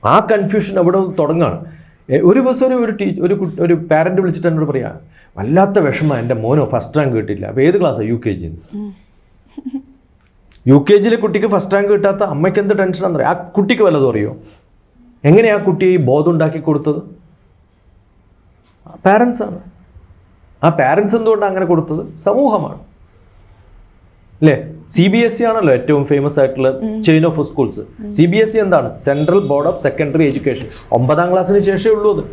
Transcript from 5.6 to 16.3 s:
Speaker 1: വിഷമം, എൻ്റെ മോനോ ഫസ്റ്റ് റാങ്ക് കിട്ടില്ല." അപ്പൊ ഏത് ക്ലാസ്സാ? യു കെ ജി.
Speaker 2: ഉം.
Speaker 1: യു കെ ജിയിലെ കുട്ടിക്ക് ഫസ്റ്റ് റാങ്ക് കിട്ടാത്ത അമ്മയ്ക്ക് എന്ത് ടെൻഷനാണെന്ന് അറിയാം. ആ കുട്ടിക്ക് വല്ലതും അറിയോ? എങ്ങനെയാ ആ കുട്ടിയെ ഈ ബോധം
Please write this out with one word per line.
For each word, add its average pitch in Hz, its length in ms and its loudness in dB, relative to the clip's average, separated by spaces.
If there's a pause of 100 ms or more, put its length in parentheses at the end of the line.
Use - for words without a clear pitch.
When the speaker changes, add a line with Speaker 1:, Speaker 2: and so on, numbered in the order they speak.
Speaker 1:
വിഷമം, 147 400 0
എൻ്റെ 120 160 -2
മോനോ 120 300 0
ഫസ്റ്റ് - 320 -4
റാങ്ക് 139 200 0
കിട്ടില്ല." 104 300 -6
അപ്പൊ 107 140 -2
ഏത് 180 180 4
ക്ലാസ്സാ? 120 240 -2
യു 117 220 -4
കെ 113 40 -2
ജി. 85 280 -8 (160)
Speaker 2:
ഉം. 208 200 -12 (1700)
Speaker 1:
യു 139 220 6
കെ 208 80 6
ജിയിലെ 220 200 2
കുട്ടിക്ക് 202 300 -2
ഫസ്റ്റ് 196 280 0
റാങ്ക് 202 140 0
കിട്ടാത്ത 202 340 0
അമ്മയ്ക്ക് 185 360 0
എന്ത് 202 180 0
ടെൻഷനാണെന്ന് 185 420 -2
അറിയാം. 123 120 0
ആ - 180 -6
കുട്ടിക്ക് 208 340 0
വല്ലതും 147 280 2
അറിയോ? 104 260 -4 (880)
എങ്ങനെയാ 208 340 6
ആ 196 60 -4
കുട്ടിയെ 185 280 2
ഈ 185 60 2
ബോധം 151 340 2